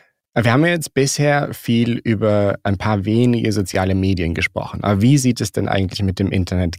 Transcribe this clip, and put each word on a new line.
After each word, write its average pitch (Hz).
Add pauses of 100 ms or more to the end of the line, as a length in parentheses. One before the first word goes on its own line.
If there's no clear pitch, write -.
(340)
Wir 117
haben 143
jetzt 170
bisher 143
viel 117
über 104
ein 101
paar 101
wenige 117
soziale 95
Medien 95
gesprochen. -
Aber 101
wie 139
sieht 127
es 120
denn 101
eigentlich 98
mit 92
dem 98
Internet 90